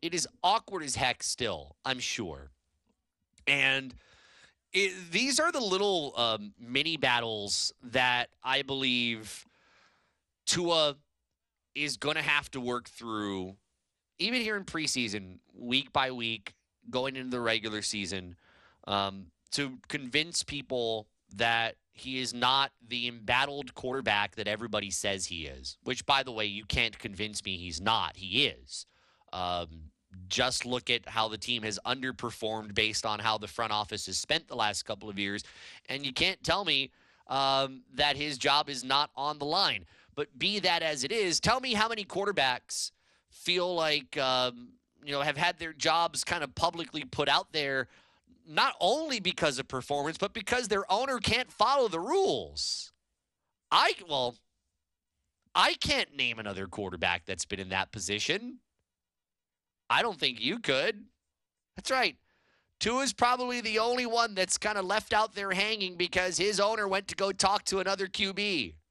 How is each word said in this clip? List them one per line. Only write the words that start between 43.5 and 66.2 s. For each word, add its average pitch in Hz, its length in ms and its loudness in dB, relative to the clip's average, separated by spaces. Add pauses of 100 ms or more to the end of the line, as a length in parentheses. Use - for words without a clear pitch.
like, 151 420 2
um, 127 520 2 (360)
you 143 80 -6
know, 143 100 0
have 143 140 0
had 175 220 0
their 160 140 -8
jobs 160 520 2
kind 170 200 0
of 127 100 -10
publicly 165 500 -2
put 143 240 0
out 165 240 4
there, 139 360 0 (600)
not 214 320 4
only 262 400 4
because 165 380 0
of 135 80 -6
performance, 143 500 -2
but 202 160 -2
because 233 360 -2
their 196 220 0
owner 254 280 2
can't 233 320 0
follow 247 380 4
the 165 120 -2
rules. 151 920 0 (800)
I, 302 240 6 (140)
well, 127 280 0 (1200)
I 247 200 6
can't 240 420 0
name 120 220 -2
another 98 300 -4
quarterback 90 580 -2
that's 92 180 -4
been 98 160 -6
in 92 100 -8
that 95 200 0
position. 127 680 -4 (1300)
I 139 120 4
don't 208 160 -2
think 127 220 -2
you 120 200 -2
could. 170 440 0 (720)
That's - 140 -6
right. 240 260 2 (640)
Tua's 247 320 2
probably 247 480 2
the 220 180 0
only 247 280 2
one 233 280 2
that's 185 240 0
kinda 208 240 -2
left 202 300 0
out 214 220 2
there 196 180 -2
hanging 196 440 0
because 180 420 0